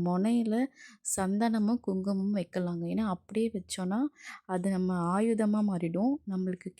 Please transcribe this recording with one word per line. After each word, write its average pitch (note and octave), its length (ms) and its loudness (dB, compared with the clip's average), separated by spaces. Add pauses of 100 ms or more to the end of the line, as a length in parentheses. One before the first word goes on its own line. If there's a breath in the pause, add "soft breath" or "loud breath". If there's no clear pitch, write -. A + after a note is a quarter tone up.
முனையில G#3+ 480 2 (580 loud breath)
சந்தனமும் G#3+ 720 2
குங்குமமும் G3 540 0
வைக்கலாங்க. F3 520 -2
ஏன்னா G#3 220 0
அப்படியே A3 420 -2
வச்சோன்னா F#3 440 -2 (460 loud breath)
அது F#3 200 -2 (100)
நம்ம F#3 220 2 (160)
ஆயுதமா G#3+ 560 2
மாறிடும், F3+ 440 0 (180)
நம்மளுக்கு F#3 480 -4